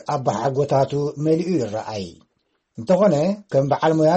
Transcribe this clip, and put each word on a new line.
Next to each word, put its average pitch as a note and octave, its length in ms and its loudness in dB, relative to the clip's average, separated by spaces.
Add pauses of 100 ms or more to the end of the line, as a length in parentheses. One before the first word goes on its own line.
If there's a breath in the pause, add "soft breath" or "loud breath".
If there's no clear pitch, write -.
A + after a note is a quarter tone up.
ኣቦ C#3+ 240 -2
ሓጎታቱ C3+ 600 0 (280)
መሊኡ E3 340 0
ይረኣይ። G#2+ 520 -4 (720)
እንተኾነ F3 360 2 (320)
ከም C#3 200 2
በዓል C#3 280 2
ሞያ D#3 220 4